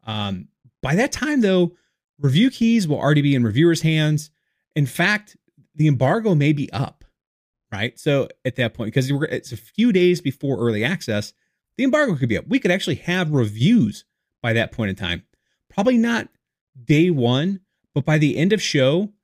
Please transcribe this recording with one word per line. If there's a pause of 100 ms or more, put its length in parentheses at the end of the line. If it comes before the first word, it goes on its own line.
Um, (340)
by
that
time,
though, (420)
review
keys
will
already
be
in
reviewers'
hands. (420)
In
fact, (400)
the
embargo
may
be
up, (720)
right?
So (160)
at
that
point,
'cause
we're,
it's
a
few
days
before
early
access, (420)
the
embargo
could
be
up.
We
could
actually
have
reviews (360)
by
that
point
in
time. (460)
Probably
not (520)
day
one, (340)
but
by
the
end
of
show (120)